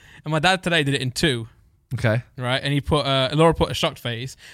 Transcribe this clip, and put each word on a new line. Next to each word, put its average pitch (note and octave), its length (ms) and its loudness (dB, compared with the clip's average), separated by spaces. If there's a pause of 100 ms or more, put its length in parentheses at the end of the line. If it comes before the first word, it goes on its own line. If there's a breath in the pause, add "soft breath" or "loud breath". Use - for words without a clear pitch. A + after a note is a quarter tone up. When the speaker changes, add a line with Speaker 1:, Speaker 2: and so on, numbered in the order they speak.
(240 loud breath)
Speaker 1:
And D3+ 80 -4
my D#3 80 0
dad F#3 240 2
today E3+ 180 2
did C#3 120 0
it C3+ 60 -2
in B2+ 120 -4
two. A#2+ 340 0 (480)
Speaker 2:
Okay. A2+ 280 0 (140)
Speaker 1:
Right? B2+ 260 -2
And C#3 100 -2
he C#3+ 80 0
put, C#3+ 260 0
uh, C3+ 280 0
Laura D#3+ 200 4
put - 160 0
a B2 40 -6
shocked - 260 -4
face. A#2+ 360 -8 (180 loud breath)